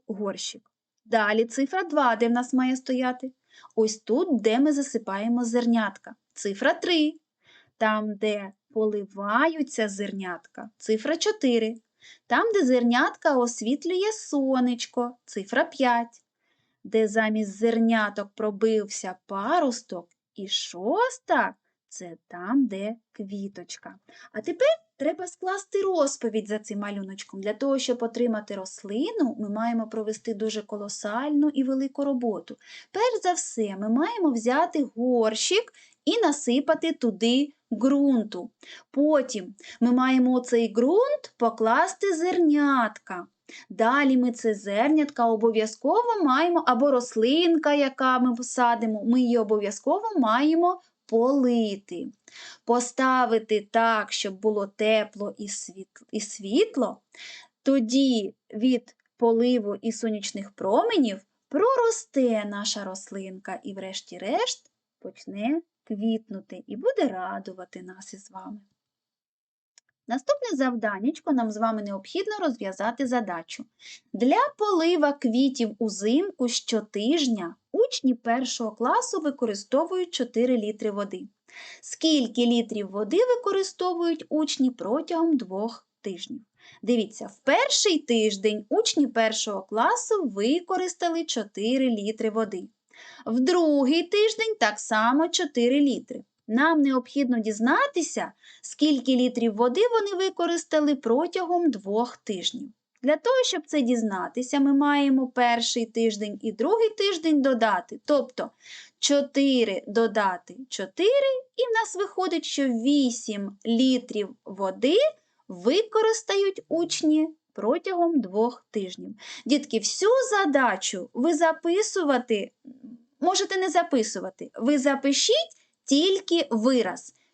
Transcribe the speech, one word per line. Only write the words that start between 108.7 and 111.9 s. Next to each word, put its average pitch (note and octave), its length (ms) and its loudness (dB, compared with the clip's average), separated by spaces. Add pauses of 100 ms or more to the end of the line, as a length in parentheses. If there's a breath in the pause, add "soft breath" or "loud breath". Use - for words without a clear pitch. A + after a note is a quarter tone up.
чотири C#4 880 2
додати G3+ 680 0 (120)
чотири, A4+ 640 0 (240)
і A4+ 60 0
в B4 180 0
нас A4+ 160 -4